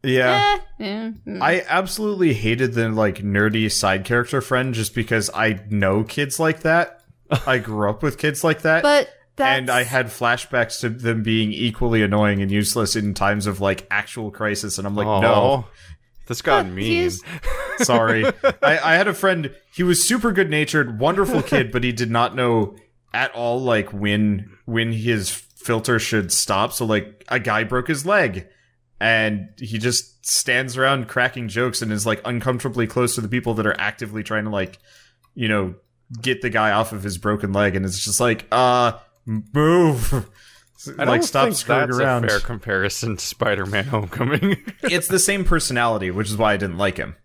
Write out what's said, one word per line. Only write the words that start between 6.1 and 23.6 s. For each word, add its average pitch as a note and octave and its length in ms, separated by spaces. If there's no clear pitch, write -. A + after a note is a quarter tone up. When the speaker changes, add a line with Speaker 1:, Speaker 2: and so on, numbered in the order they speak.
Speaker 1:
like D#3+ 220
that. E3 420
Speaker 3:
<laughs> - 220
Speaker 1:
I B2+ 120
grew G#2 320
up G#2 120
with D3+ 160
kids D3+ 260
like D#3 180
that. D#3+ 220
Speaker 2:
But D4 260
Speaker 1:
And C3 320
I B2 120
Speaker 2:
that's A#2 80
Speaker 1:
had B2+ 160
flashbacks A#2+ 760
to B2 80
them A2+ 340
being A2 300
equally A2+ 500
annoying G#2 400
and G2 80
useless G#2 440
in G#2 200
times G2+ 320
of, G2+ 140
like, G2 300
actual G#2 400
crisis. G#2 480
And G2 80
I'm G2+ 80
like, G#2 140
Speaker 3:
Aw, G2+ 120
Speaker 1:
"No." A#2 460
Speaker 3:
this A#2+ 140
got B2 240
Speaker 2:
But F2+ 60
Speaker 3:
mean. G2 120
Speaker 2:
he's E4+ 380
Speaker 1:
Sorry. A2+ 480
Speaker 3:
<laughs> - 360
Speaker 1:
I, D#3 160
I D#3 160
had G3+ 140
a F3+ 60
friend, E3+ 380
he F3 80
was F3 240
super A#3 240
good-natured, D3+ 680
wonderful F3+ 420
kid, B2 300
but B2 100
he B2 80
did A2+ 200
not A#2 260
know A#2 400
at C3 180
all, A#2+ 280